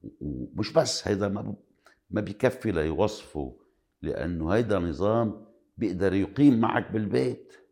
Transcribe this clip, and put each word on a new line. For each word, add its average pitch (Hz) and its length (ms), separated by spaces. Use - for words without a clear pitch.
و-، - 40
ومش 65 520
بس 147 340
هيدا 101 200
ما 101 140
ب-، 104 140
ما 107 120
بيكفي 107 500
ليوصفه، 78 880
لأنه 80 480
هيدا 104 300
نظام 101 680
بيقدر 92 360
يقيم 117 460
معك 113 320
بالبيت 117 640